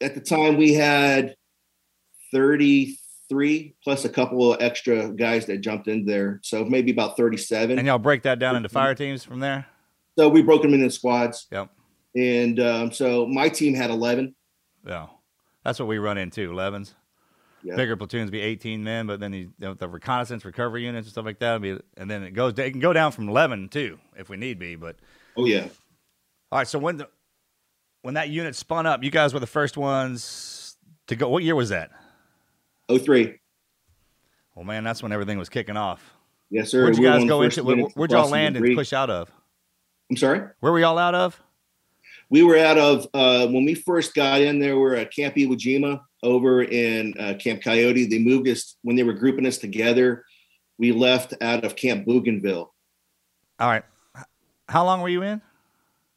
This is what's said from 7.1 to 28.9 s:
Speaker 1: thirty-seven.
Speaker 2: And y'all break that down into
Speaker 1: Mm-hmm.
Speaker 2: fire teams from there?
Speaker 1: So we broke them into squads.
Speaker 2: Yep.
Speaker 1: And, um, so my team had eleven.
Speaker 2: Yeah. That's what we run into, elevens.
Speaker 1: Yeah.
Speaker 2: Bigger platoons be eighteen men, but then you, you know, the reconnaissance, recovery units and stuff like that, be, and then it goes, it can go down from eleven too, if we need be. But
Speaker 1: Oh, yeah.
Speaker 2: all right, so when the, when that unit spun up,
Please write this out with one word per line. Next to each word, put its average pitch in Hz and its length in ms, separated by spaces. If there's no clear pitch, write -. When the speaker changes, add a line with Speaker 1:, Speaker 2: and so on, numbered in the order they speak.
Speaker 1:
thirty-seven. 113 600
Speaker 2:
And 127 80
y'all 131 120
break 127 240
that 131 160
down 127 180
into 110 120
Speaker 1:
Mm-hmm. - 60
Speaker 2:
fire 135 200
teams 139 300
from 127 160
there? 135 260
Speaker 1:
So 151 100
we 156 140
broke 156 180
them 147 140
into 131 160
squads. 120 600
Speaker 2:
Yep. 95 200
Speaker 1:
And, 120 460
um, 117 320
so 120 340
my 135 220
team 151 260
had 127 140
eleven. 117 460
Speaker 2:
Yeah. 85 200
That's 123 140
what 120 100
we 110 80
run 104 220
into, 92 320
elevens. 98 440
Speaker 1:
Yeah. 90 120
Speaker 2:
Bigger 117 200
platoons 107 340
be 104 100
eighteen 107 440
men, 113 220
but 101 140
then 101 120
you, 95 60
you 90 200
know, 98 140
the 90 160
reconnaissance, 117 560
recovery 120 400
units 117 220
and 104 60
stuff 113 120
like 107 140
that, 117 240
be, 95 160
and 95 140
then 101 140
it 92 80
goes, 120 260
it 135 140
can 131 80
go 170 120
down 160 200
from 110 160
eleven 113 420
too, 127 280
if 95 100
we 98 80
need 113 220
be. 87 180
But 82 200
Speaker 1:
Oh, 123 120
yeah. 98 200
Speaker 2:
all 139 80
right, 127 100
so 151 100
when 160 200
the, 143 100
when 127 100
that 151 160
unit 151 260
spun 165 300
up, 147 180